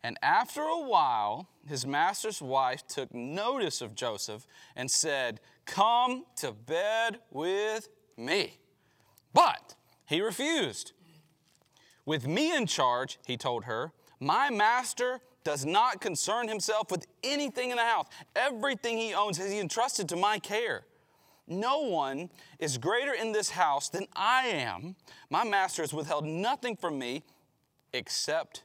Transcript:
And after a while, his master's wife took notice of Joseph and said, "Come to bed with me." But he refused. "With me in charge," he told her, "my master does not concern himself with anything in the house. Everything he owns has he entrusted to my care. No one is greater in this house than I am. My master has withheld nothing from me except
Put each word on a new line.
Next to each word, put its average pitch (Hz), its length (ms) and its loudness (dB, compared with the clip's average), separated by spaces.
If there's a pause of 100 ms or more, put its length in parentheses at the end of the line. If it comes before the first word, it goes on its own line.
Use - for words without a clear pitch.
And 117 200 -6
after 220 400 2
a 320 180 0
while, 139 680 2 (200)
his 135 180 -4
master's 175 560 0
wife 131 460 2
took - 260 -6
notice 180 680 -2
of 110 120 -8
Joseph 110 520 -6 (280)
and 131 160 -6
said, 131 480 2 (280)
"Come 247 580 4 (120)
to 135 140 -4
bed 208 680 -2 (100)
with 208 580 -2 (280)
me." 127 420 -2 (760)
But - 420 6 (300)
he 165 160 2
refused. 226 680 -2 (1120)
"With 139 200 -2
me 302 300 2
in 233 100 2
charge," 127 600 2
he 127 100 -4
told 120 280 -2
her, 123 280 -4 (260)
"my 202 300 2
master 247 720 0 (240)
does 147 200 -2
not 202 360 2
concern 214 480 0
himself 214 420 -2
with 185 160 -4 (180)
anything 269 460 -2
in 247 60 -2
the 233 80 2
house. 226 220 2 (300)
Everything 233 600 0
he 226 160 -2
owns 190 260 0
has 196 120 -4
he 208 80 -2
entrusted 208 500 0
to 170 80 -2
my 208 220 2
care. 196 460 -2 (640)
No 233 320 0
one 160 500 -2 (300)
is 143 180 -2
greater 240 340 0
in 220 200 -2
this 208 180 0
house 151 380 2
than - 260 -6
I 247 320 4
am. 147 480 -4 (360)
My 175 140 2
master 190 380 2
has 147 100 -4
withheld 151 320 -2
nothing 220 520 -2
from 160 200 -4
me 131 280 -6 (680)
except - 720 -4